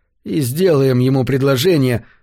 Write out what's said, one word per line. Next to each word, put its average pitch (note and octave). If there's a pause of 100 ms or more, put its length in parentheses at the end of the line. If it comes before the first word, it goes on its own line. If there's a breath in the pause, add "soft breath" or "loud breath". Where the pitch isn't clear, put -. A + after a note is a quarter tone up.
(240)
и F3+
сделаем C3+
ему C3
предложение, C3 (160 soft breath)